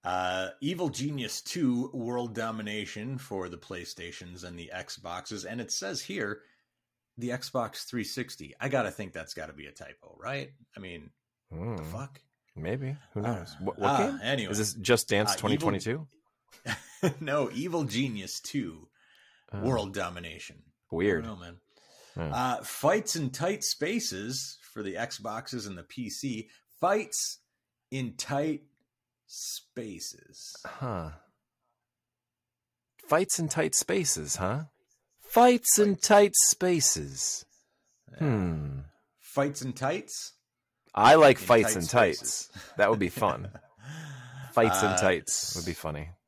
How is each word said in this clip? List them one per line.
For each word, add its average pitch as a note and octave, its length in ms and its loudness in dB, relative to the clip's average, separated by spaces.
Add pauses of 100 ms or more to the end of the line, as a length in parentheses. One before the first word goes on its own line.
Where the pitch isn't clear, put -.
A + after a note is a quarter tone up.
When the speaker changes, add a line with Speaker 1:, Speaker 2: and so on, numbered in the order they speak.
Speaker 1:
Uh, F#2 440 -2 (100)
Evil E3 300 -4
Genius C3+ 500 -6
two, B2+ 540 -2
World A#2+ 400 -4
Domination G#2+ 840 -6
for F#2+ 320 -6
the F2 80 -10
PlayStations F2 880 -12
and F2 140 -14
the E2+ 160 -14
Xboxes, F#2 760 -10
and A#2+ 120 -8
it - 100 -8
says F#3+ 300 -6
here, A2 400 -6 (720)
the A#2+ 140 -6
Xbox B2 580 -6
three A#2 160 -4
sixty. - 560 -10
I C3+ 80 -4
gotta B2 220 0
think F#2+ 240 -12
that's D#2+ 180 -12
gotta D#2 220 -12
be D2 100 -16
a C#2+ 80 -18
typo, - 500 -20
right? C3+ 280 -8 (260)
I - 40 -16
mean, F2 280 -12 (420)
the D#2+ 60 -10
Speaker 2:
Hmm. G#2 280 -6
Speaker 1:
fuck? A#2 360 -12 (340)
Speaker 2:
Maybe. C3 440 -6 (160)
Who G#2 100 -2
Speaker 1:
Uh, A#2 100 0
Speaker 2:
knows? F2+ 260 -10
What, - 180 -6
what G2+ 140 2
Speaker 1:
uh, - 180 4
Speaker 2:
game? F2+ 120 -8
Speaker 1:
anyway. A2+ 300 -2
Speaker 2:
Is G#2 60 0
this G#2 160 0
Just A#2 340 4
Dance G#2+ 220 4
Speaker 1:
Uh, - 20 0
Evil - 80 -4
Speaker 2:
twenty A#2 160 2
twenty-two? B2 500 -2 (560)
Speaker 1:
<laughs> - 580 -2
No, C#3+ 340 0
Evil E3 300 -2
Genius A2 560 -4
two, E2 480 -6 (680)
Speaker 2:
Oh. G2 60 -6
Speaker 1:
World G#2 340 0
Domination. F2 680 -8 (260)
Speaker 2:
Weird. E2+ 340 2
Speaker 1:
I A2+ 40 -8
don't G2+ 120 -12
know, F2 60 -16
man. F2 100 -18 (580)
Speaker 2:
Yeah. D#2+ 220 -4 (220)
Speaker 1:
Uh, - 40 -12
Fights F#3+ 540 0
in C#3 140 -2
Tight F3+ 340 -4
Spaces C3+ 960 -6 (120)
for A2 120 -10
the G2 140 -6
Xboxes A2 720 -8
and F#2+ 120 -10
the E2 40 -16
P A2+ 280 -10
C. A2 400 -8 (280)
Fights - 600 -2 (520)
in B2+ 280 -6
Tight D3 460 -4 (640)
Spaces. - 1300 -12 (100)
Speaker 2:
Huh. F#2+ 460 -6 (2000)
Fights F3+ 320 2
in E3 100 0
Tight D#3 260 0
Spaces, D3 600 0
huh? G#2+ 280 -2 (560)
Fights B3 580 6
in G#3 180 6
Speaker 1:
Fights. - 120 -2
Speaker 2:
Tight G#3 280 10
Spaces. - 1080 2 (680)
Speaker 1:
Yeah. - 60 -18
Speaker 2:
Hmm. E2 600 0 (420)
Speaker 1:
Fights C#3+ 420 -2
in B2+ 100 -6
Tights? - 600 -4 (640)
Speaker 2:
I B2 220 12
like C#3+ 240 12
Speaker 1:
In - 60 -8
Speaker 2:
Fights A2+ 280 8
Speaker 1:
Tight F#2 80 0
Speaker 2:
in E2 60 -2
Tights. G#2+ 320 6
Speaker 1:
Spaces. - 300 -6 (260)
Speaker 2:
That G2+ 140 6
would G#2+ 100 2
be F2+ 80 2
fun. F#2+ 400 -2 (540)
Speaker 1:
<laughs> - 500 -16
Speaker 2:
Fights G2 300 6
in F2+ 80 4
Speaker 1:
Uh, F#2 60 2
Speaker 2:
Tights - 600 2
would E2+ 100 -6
be F2 60 -4
funny. D#2 380 -6 (180)